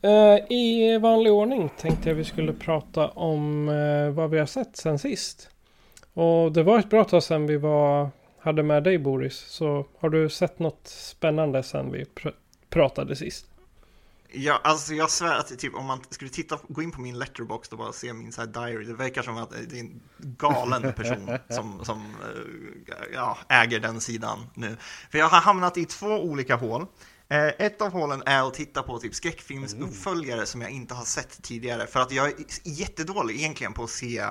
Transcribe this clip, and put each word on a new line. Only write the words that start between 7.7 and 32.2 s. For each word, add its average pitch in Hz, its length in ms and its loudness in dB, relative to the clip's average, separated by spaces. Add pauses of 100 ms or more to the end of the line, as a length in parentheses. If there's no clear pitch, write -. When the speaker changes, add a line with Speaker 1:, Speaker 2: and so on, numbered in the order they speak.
Speaker 1:
hade 156 220 2
med 151 220 4
dig, 185 140 4
Boris. 135 400 -2 (100)
Så 143 380 -2 (140)
har 165 80 2
du 156 200 4
sett - 300 -2
något 165 300 -2
spännande 151 760 0
sen 135 300 -6
vi 139 120 -6
pr-, - 300 -10 (360)
pratade 139 460 2
sist? - 300 -12 (880)
Speaker 2:
Ja, 135 300 2
alltså, 156 300 2
jag 156 160 0
svär 165 280 0
att, 123 200 -6
typ, 135 160 -8
om 131 120 -8
man 131 140 -4 (100)
skulle 131 200 -14
titta, 156 280 -8 (100)
gå 143 140 -8
in 165 80 -6
på 143 100 -14
min 123 180 -10
Letterboxd 117 540 -10
och 113 60 -14
bara 113 140 -10
se 120 200 -12
min 113 200 -16
så 117 80 -12
här 113 80 -8
diary, 113 360 -10
det 117 100 -12
verkar 127 280 -6
som 113 160 -8
att 117 120 -12 (180)
det 123 80 -14
är 120 40 -12
en 117 200 -16 (180)
galen 127 720 0
person 117 500 -6
Speaker 3:
<laughs> - 60 -20
Speaker 2:
som, 107 360 -8
som, 110 160 -6
eh, 107 1040 -14 (100)
ja, 123 240 -4 (100)
äger 117 320 4
den 113 200 -6
sidan 110 380 -8 (160)
nu. 113 220 -8 (340)
För 147 80 -2
jag 160 100 6
har 170 120 10
hamnat 185 360 2
i 170 80 -2
två - 240 -10
olika 151 480 -2
hål. 120 300 -4 (420)
Eh, 147 180 2 (120)
ett 208 240 -2
av 196 100 -4
hålen 147 340 -2
är 135 220 4
att 127 60 -8
titta 143 280 -6
på, 120 160 -8
typ, 107 160 -10
skräckfilmsuppföljare 139 1200 -8
Speaker 3:
Mm. 110 120 -4
Speaker 2:
som 123 140 -10
jag 110 100 -10
inte 127 240 -12
har 120 100 -10
sett - 380 -8
tidigare. 117 440 -6
För - 140 0
att 127 120 0
jag 135 160 2